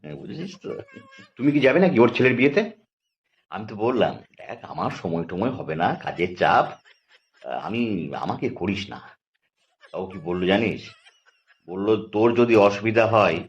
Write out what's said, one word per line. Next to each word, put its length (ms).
বুঝেছিস 460
তো? 200
তুমি 160
কি 80
যাবে 200
নাকি 200
ওর 140
ছেলের 220
বিয়েতে? 360
আমি 180
তো 80
বললাম, 400
"দেখ, 500
আমার 260
সময় 320
টময় 260
হবে 260
না, 200
কাজের 420
চাপ, 280
আমি, 720
আমাকে 340
করিস 400
না।" 120
তা 60
ও 80
কি 140
বললো 260
জানিস? 440
বললো, 300
"তোর 280
যদি 200
অসুবিধা 520
হয় 420